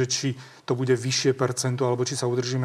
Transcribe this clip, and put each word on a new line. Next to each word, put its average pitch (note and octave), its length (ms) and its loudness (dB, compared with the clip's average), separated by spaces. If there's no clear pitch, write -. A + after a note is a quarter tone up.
že B2+ 80 2
či C#3 200 -2
to - 80 0
bude B2+ 240 2
vyššie C3 400 2
percento, B2+ 480 0
alebo B2 240 2
či C#3 80 -4
sa C3 80 -4
udržíme B2+ 400 0